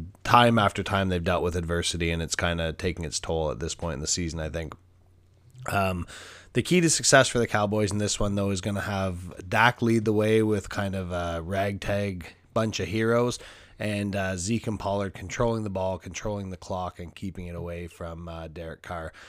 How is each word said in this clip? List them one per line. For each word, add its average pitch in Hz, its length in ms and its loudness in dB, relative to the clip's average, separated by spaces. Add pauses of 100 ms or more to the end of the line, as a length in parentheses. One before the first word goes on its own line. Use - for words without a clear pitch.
(240)
time 120 340 8
after 101 240 4
time 98 260 2
they've 90 140 0
dealt 87 200 2
with 87 140 0
adversity, 85 540 0
and 82 120 0
it's 78 120 -4
kinda 85 380 0
taking 82 320 -4
its - 160 -4
toll 80 300 -2
at 58 100 -6
this 82 140 -4
point 82 200 -6
in 67 60 -6
the 73 60 -6
season, 82 340 -2
I 78 80 -4
think. 78 260 -8 (960)
Um, 95 360 0 (480)
the 120 80 4
key 175 180 4
to 165 80 6
success 135 400 6
for 123 100 0
the 117 80 2
Cowboys 104 460 2
in 104 60 0
this 104 200 0
one, 101 160 0
though, 101 160 0
is 92 120 -2
gonna 101 180 -2
have 92 640 -4
Dak 113 360 6
lead 113 240 4
the 107 80 4
way 110 280 6
with 107 280 0
kind 98 240 -2
of 92 180 -4
a 85 300 -2
ragtag 98 920 -2 (200)
bunch 110 260 0
of 87 80 -2
heroes, 117 500 2 (400)
and, 101 380 -2
uh, 95 200 -2
Zeke 104 300 -2
and 107 140 -4
Pollard 98 340 -2
controlling 113 480 -2
the 104 80 -6
ball, 95 280 -2
controlling 98 520 -8
the 90 60 -10
clock, 90 420 -6
and 85 160 -14
keeping 92 320 -8
it 85 80 -10
away 85 320 -8
from, 85 400 -10
uh, 82 220 -10
Derek 80 340 -12
Carr. 82 300 -8 (160)